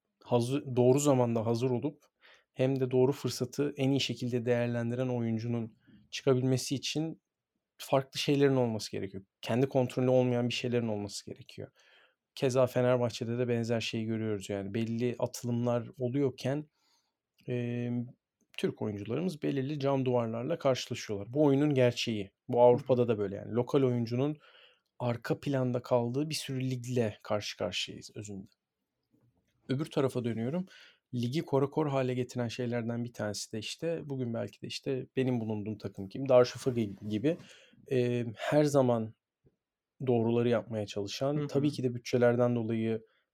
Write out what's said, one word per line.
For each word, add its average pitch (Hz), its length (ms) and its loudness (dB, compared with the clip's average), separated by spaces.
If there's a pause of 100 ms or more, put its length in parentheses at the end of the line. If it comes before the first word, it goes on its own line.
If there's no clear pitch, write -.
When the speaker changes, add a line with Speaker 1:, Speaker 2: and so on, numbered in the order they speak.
(240)
Speaker 1:
hazır, 127 520 0
doğru 127 240 8
zamanda 123 460 4
hazır 117 240 2
olup - 340 -2 (500)
hem 131 260 2
de 127 100 0
doğru 127 220 6
fırsatı 127 640 -4
en 135 140 2
iyi 139 100 4
şekilde 120 460 -4
değerlendiren 120 600 0
oyuncunun 117 680 -2 (340)
çıkabilmesi 131 640 0
için 151 480 -4 (560)
farklı - 420 0
şeylerin 143 360 4
olması 113 360 0
gerekiyor. 98 320 -8 (180)
Kendi 127 260 2
kontrolü 127 420 0
olmayan 123 380 2
bir 117 60 -4
şeylerin 120 340 -2
olması 104 380 -6
gerekiyor. - 420 -14 (640)
Keza 131 320 2
Fenerbahçe'de 120 720 0
de 123 100 -2
benzer 117 320 0
şeyi 113 260 -4
görüyoruz. 110 440 -4
Yani 98 240 -6
belli 113 440 -2
atılımlar 120 680 -2 (100)
oluyorken, 131 720 -2 (800)
eee, 120 460 -4 (640)
Türk - 240 -4
oyuncularımız 113 600 -4
belirli 143 380 -4
cam 135 240 0
duvarlarla 120 540 -2
karşılaşıyorlar. 117 760 -4
Bu 147 120 4
oyunun 143 300 4
gerçeği. 117 580 2 (160)
Bu 120 140 4 (100)
Speaker 2:
Hı 123 60 4
hı. - 60 -8
Speaker 1:
Avrupa'da 120 240 2
da 113 100 2
böyle 98 180 -4
yani. 104 180 -10
Lokal 123 280 2
oyuncunun 123 540 0 (640)
arka 120 420 -4
planda 127 420 -2
kaldığı 123 480 0
bir 151 40 -6
sürü 135 260 -6 (100)
ligle 120 520 -2
karşı - 340 -4
karşıyayız - 600 -6
özünde. 101 320 -12 (1200)
Öbür 139 220 -2
tarafa 131 340 0
dönüyorum. 120 420 -4 (480)
Ligi 123 280 -2
korakor 143 460 0
hale 131 260 0
getiren 123 340 -4
şeylerden 120 560 -4
bir 120 80 -10
tanesi 104 400 -8
de 117 60 -6
işte 160 460 -6
bugün 131 300 -6
belki 113 280 -8
de 127 40 -12
işte 127 400 -6 (100)
benim 127 240 2
bulunduğum 107 380 -4
takım 98 300 -10
gibi, 131 200 -6
Darüşşafaka 123 520 4 (280)
gibi, 117 300 0 (520)
eee, 123 360 0 (100)
her 151 280 2
zaman 123 500 2 (920)
doğruları 120 420 4
yapmaya 110 380 -2
çalışan, 135 540 -4
Speaker 2:
Hı 147 40 -2
hı. 143 40 -6
Speaker 1:
tabii 143 240 0
ki 127 100 -6
de 123 120 -2
bütçelerden 120 640 4
dolayı 113 480 -2 (300)